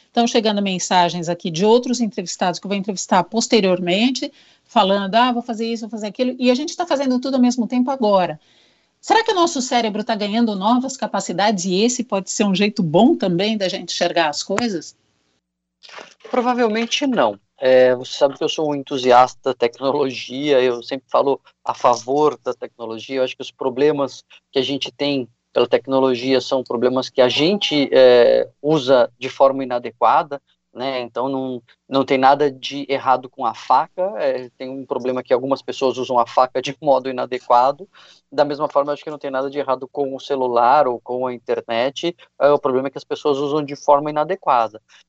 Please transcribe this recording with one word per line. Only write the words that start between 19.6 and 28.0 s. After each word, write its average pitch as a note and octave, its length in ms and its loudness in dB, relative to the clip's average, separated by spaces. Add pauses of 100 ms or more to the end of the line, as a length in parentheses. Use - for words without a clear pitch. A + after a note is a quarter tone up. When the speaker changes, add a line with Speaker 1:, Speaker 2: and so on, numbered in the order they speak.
Speaker 2:
eu A#2+ 200 0
sempre - 280 -10
falo C3 300 2 (240)
a B2 100 -6
favor B2+ 640 2
da B2 160 -6
tecnologia. A2+ 600 -10
Eu B2+ 80 0
acho B2+ 100 -8
que - 80 -16
os - 80 -14
problemas C#3 760 -2 (280)
que C#3 60 0
a C3 40 0
gente C3+ 300 -4
tem C#3 360 -4 (240)
pela B2 140 2
tecnologia C3 760 0
são C3 220 -4
problemas B2 460 -2
que - 120 -2
a B2 80 6
gente, D3 640 0
é, A#2+ 560 6 (140)